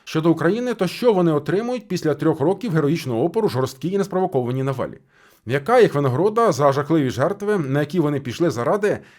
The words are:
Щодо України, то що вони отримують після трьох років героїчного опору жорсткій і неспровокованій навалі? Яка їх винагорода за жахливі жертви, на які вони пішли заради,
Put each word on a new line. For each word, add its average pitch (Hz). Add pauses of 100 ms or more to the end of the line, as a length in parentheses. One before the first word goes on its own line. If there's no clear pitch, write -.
Щодо 160
України, 208
то 196
що 233
вони 175
отримують 202
після 160
трьох 151
років 185
героїчного 143
опору 208
жорсткій 131
і 196
неспровокованій 175
навалі? 117 (480)
Яка 143
їх 202
винагорода 170
за 139
жахливі 143
жертви, 196
на 139
які 151
вони 147
пішли 139
заради, 160 (200)